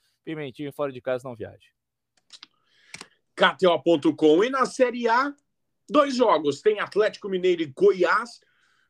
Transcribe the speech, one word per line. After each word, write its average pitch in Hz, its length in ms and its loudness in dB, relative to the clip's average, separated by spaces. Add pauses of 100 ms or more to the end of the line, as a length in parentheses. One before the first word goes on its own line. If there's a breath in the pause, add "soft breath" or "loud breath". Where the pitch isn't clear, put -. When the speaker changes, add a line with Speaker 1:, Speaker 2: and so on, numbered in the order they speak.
(240)
Speaker 1:
Pimentinha 147 480 -10
fora 143 180 -6
de 123 100 -14
casa 127 280 -6
não 120 80 -14
viaja. 98 320 -16 (1700 loud breath)
Speaker 2:
K 180 180 2
T 190 120 2
O 170 140 4
ponto 160 360 2
com. 156 260 4
E 247 80 0
na 262 160 -2
Série 240 400 -2
A, 254 260 0 (560)
dois 277 280 2
jogos. 156 440 0
Tem 208 200 0
Atlético 190 480 -2
Mineiro 180 340 0
e 160 40 -6
Goiás. 190 760 0 (500)